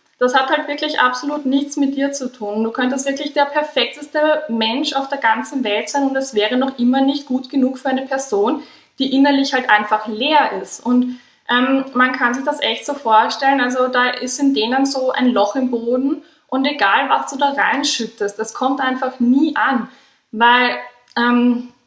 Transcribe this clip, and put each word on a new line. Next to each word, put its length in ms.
das 140
hat 160
halt 180
wirklich 320
absolut 460
nichts 320
mit 180
dir 160
zu 180
tun. 320
Du 80
könntest 380
wirklich 240
der 140
perfekteste 1000
Mensch 440
auf 160
der 80
ganzen 480
Welt 240
sein 140
und 120
es 200
wäre 240
noch 200
immer 220
nicht 260
gut 220
genug 300
für 100
eine 140
Person, 600
die 180
innerlich 380
halt 160
einfach 360
leer 540
ist. 240
Und, 340
ähm, 460
man 180
kann 220
sich 100
das 160
echt 240
so 80
vorstellen, 680
also 260
da 220
ist 280
in 140
denen 320
so 260
ein 200
Loch 260
im 140
Boden 520
und 180
egal, 420
was 220
du 80
da 140
reinschüttest, 840
das 140
kommt 300
einfach 380
nie 360
an, 320
weil, 440
ähm, 520